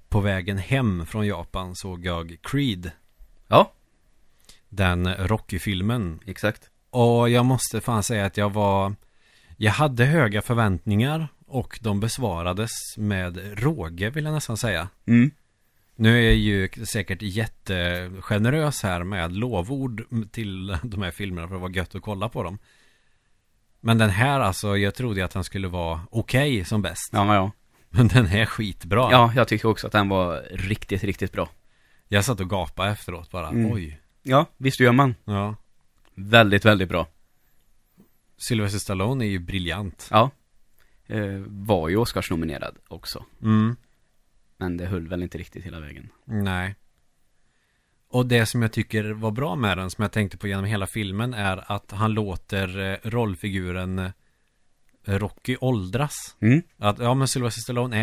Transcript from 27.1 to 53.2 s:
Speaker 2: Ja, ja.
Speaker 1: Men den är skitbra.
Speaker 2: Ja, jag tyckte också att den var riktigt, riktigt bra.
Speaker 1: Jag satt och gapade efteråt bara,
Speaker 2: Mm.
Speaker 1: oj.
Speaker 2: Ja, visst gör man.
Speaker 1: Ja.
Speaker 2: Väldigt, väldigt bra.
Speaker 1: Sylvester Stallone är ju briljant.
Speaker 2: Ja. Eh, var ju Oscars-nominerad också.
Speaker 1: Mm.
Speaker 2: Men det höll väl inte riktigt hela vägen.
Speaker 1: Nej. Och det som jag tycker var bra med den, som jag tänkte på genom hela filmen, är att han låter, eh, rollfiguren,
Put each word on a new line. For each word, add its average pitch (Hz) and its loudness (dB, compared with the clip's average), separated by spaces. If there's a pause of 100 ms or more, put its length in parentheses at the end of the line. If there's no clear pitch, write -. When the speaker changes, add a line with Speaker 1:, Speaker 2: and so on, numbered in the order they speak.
Speaker 2:
Ja, 104 4
ja. 98 4 (400)
Speaker 1:
Men 107 6
den 107 8
är 101 2
skitbra. 107 0
Speaker 2:
Ja, 120 8
jag 117 4
tyckte 113 0
också 110 0
att 104 -6
den 101 4
var 87 0
riktigt, 95 -4
riktigt 95 -4
bra. 90 -2 (600)
Speaker 1:
Jag 101 4
satt 113 -2
och 90 -4
gapade 95 -2
efteråt 87 -10
bara, 85 -8
Speaker 2:
Mm. 113 0
Speaker 1:
oj. 78 -8 (220)
Speaker 2:
Ja, 139 2 (100)
visst 131 -2
gör 120 8
man. 131 4 (100)
Speaker 1:
Ja. 104 -4 (580)
Speaker 2:
Väldigt, 101 6
väldigt 98 6
bra. 85 -2 (1300)
Speaker 1:
Sylvester 104 -2
Stallone 110 -2
är 104 0
ju 95 -2
briljant. 90 -6
Speaker 2:
Ja. 117 6 (760)
Eh, 98 -6
var 98 0
ju 92 2
Oscars-nominerad 82 -2 (120)
också. - -14 (180)
Speaker 1:
Mm. 110 4 (800)
Speaker 2:
Men 90 -6
det 87 -6
höll 85 -6
väl 90 -4
inte 87 -10
riktigt 87 -16
hela 85 -14
vägen. 73 -18 (160)
Speaker 1:
Nej. 98 -2 (1300)
Och 123 2
det 120 4
som 117 0
jag 110 0
tycker 107 -2
var 110 -4
bra 143 -4
med 101 0
den, 92 -6
som - -6
jag 101 -2
tänkte 104 -2
på 104 -6
genom 98 -4
hela 98 -2
filmen, 110 -4
är 98 -4
att - -8
han 110 0
låter, 98 -4
eh, 98 -6
rollfiguren, 92 -4